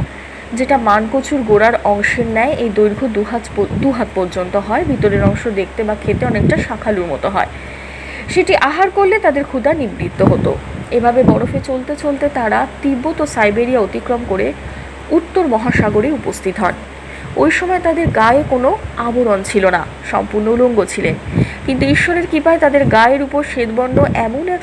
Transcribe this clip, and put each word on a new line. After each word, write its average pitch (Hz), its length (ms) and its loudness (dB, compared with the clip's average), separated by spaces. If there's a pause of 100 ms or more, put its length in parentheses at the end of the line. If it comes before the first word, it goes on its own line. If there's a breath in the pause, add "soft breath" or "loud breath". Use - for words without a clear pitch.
(600 loud breath)
যেটা 262 180 2
মানকচুর 226 720 2
গোড়ার 214 340 6
অংশের 202 440 0
ন্যায় 226 260 0 (100)
এই 233 120 0
দৈর্ঘ্য 214 320 2
দুহাত 214 360 -4 (120)
প-, 202 140 0 (120)
দুহাত 240 340 0
পর্যন্ত 180 400 -2
হয়, 208 280 0
ভিতরের 214 400 2
অংশ 202 240 2
দেখতে 196 360 -4
বা 214 200 -2
খেতে 208 220 0
অনেকটা 226 320 2
শাখালুর 208 560 -4
মতো - 160 -4
হয়, 196 200 -2 (800 loud breath)
সেটি 359 260 2
আহার 349 340 2
করলে 403 300 2
তাদের 285 240 2
ক্ষুধা 262 300 0
নিবৃত্ত 247 480 -4
হতো। - 300 4 (400)
এভাবে 240 320 4
বরফে 233 360 2 (100)
চলতে 262 260 -4
চলতে 285 340 -2
তারা 233 380 0 (140)
তিব্বত 277 400 -2
ও 302 40 0
সাইবেরিয়া 240 540 2
অতিক্রম 233 420 -2 (100)
করে 208 220 0 (580 loud breath)
উত্তর 339 360 2
মহাসাগরে 214 640 2
উপস্থিত 202 500 -4
হন। 175 140 0 (600 loud breath)
ওই 294 160 4
সময় 359 360 0
তাদের 320 200 0
গায়ে 233 420 4
কোনো 262 280 2 (200)
আবরণ 233 460 0
ছিল 190 260 0
না, 175 120 2 (300)
সম্পূর্ণ 208 360 0
উলঙ্গ 233 460 4
ছিলেন, 170 220 -2 (500 loud breath)
কিন্তু 269 200 0
ঈশ্বরের 339 460 2
কৃপায় 330 280 2
তাদের 285 260 4
গায়ের 240 380 6
উপর 285 200 0
শ্বেতবর্ণ 247 540 -2 (180)
এমন 233 320 -2
এক 359 160 -4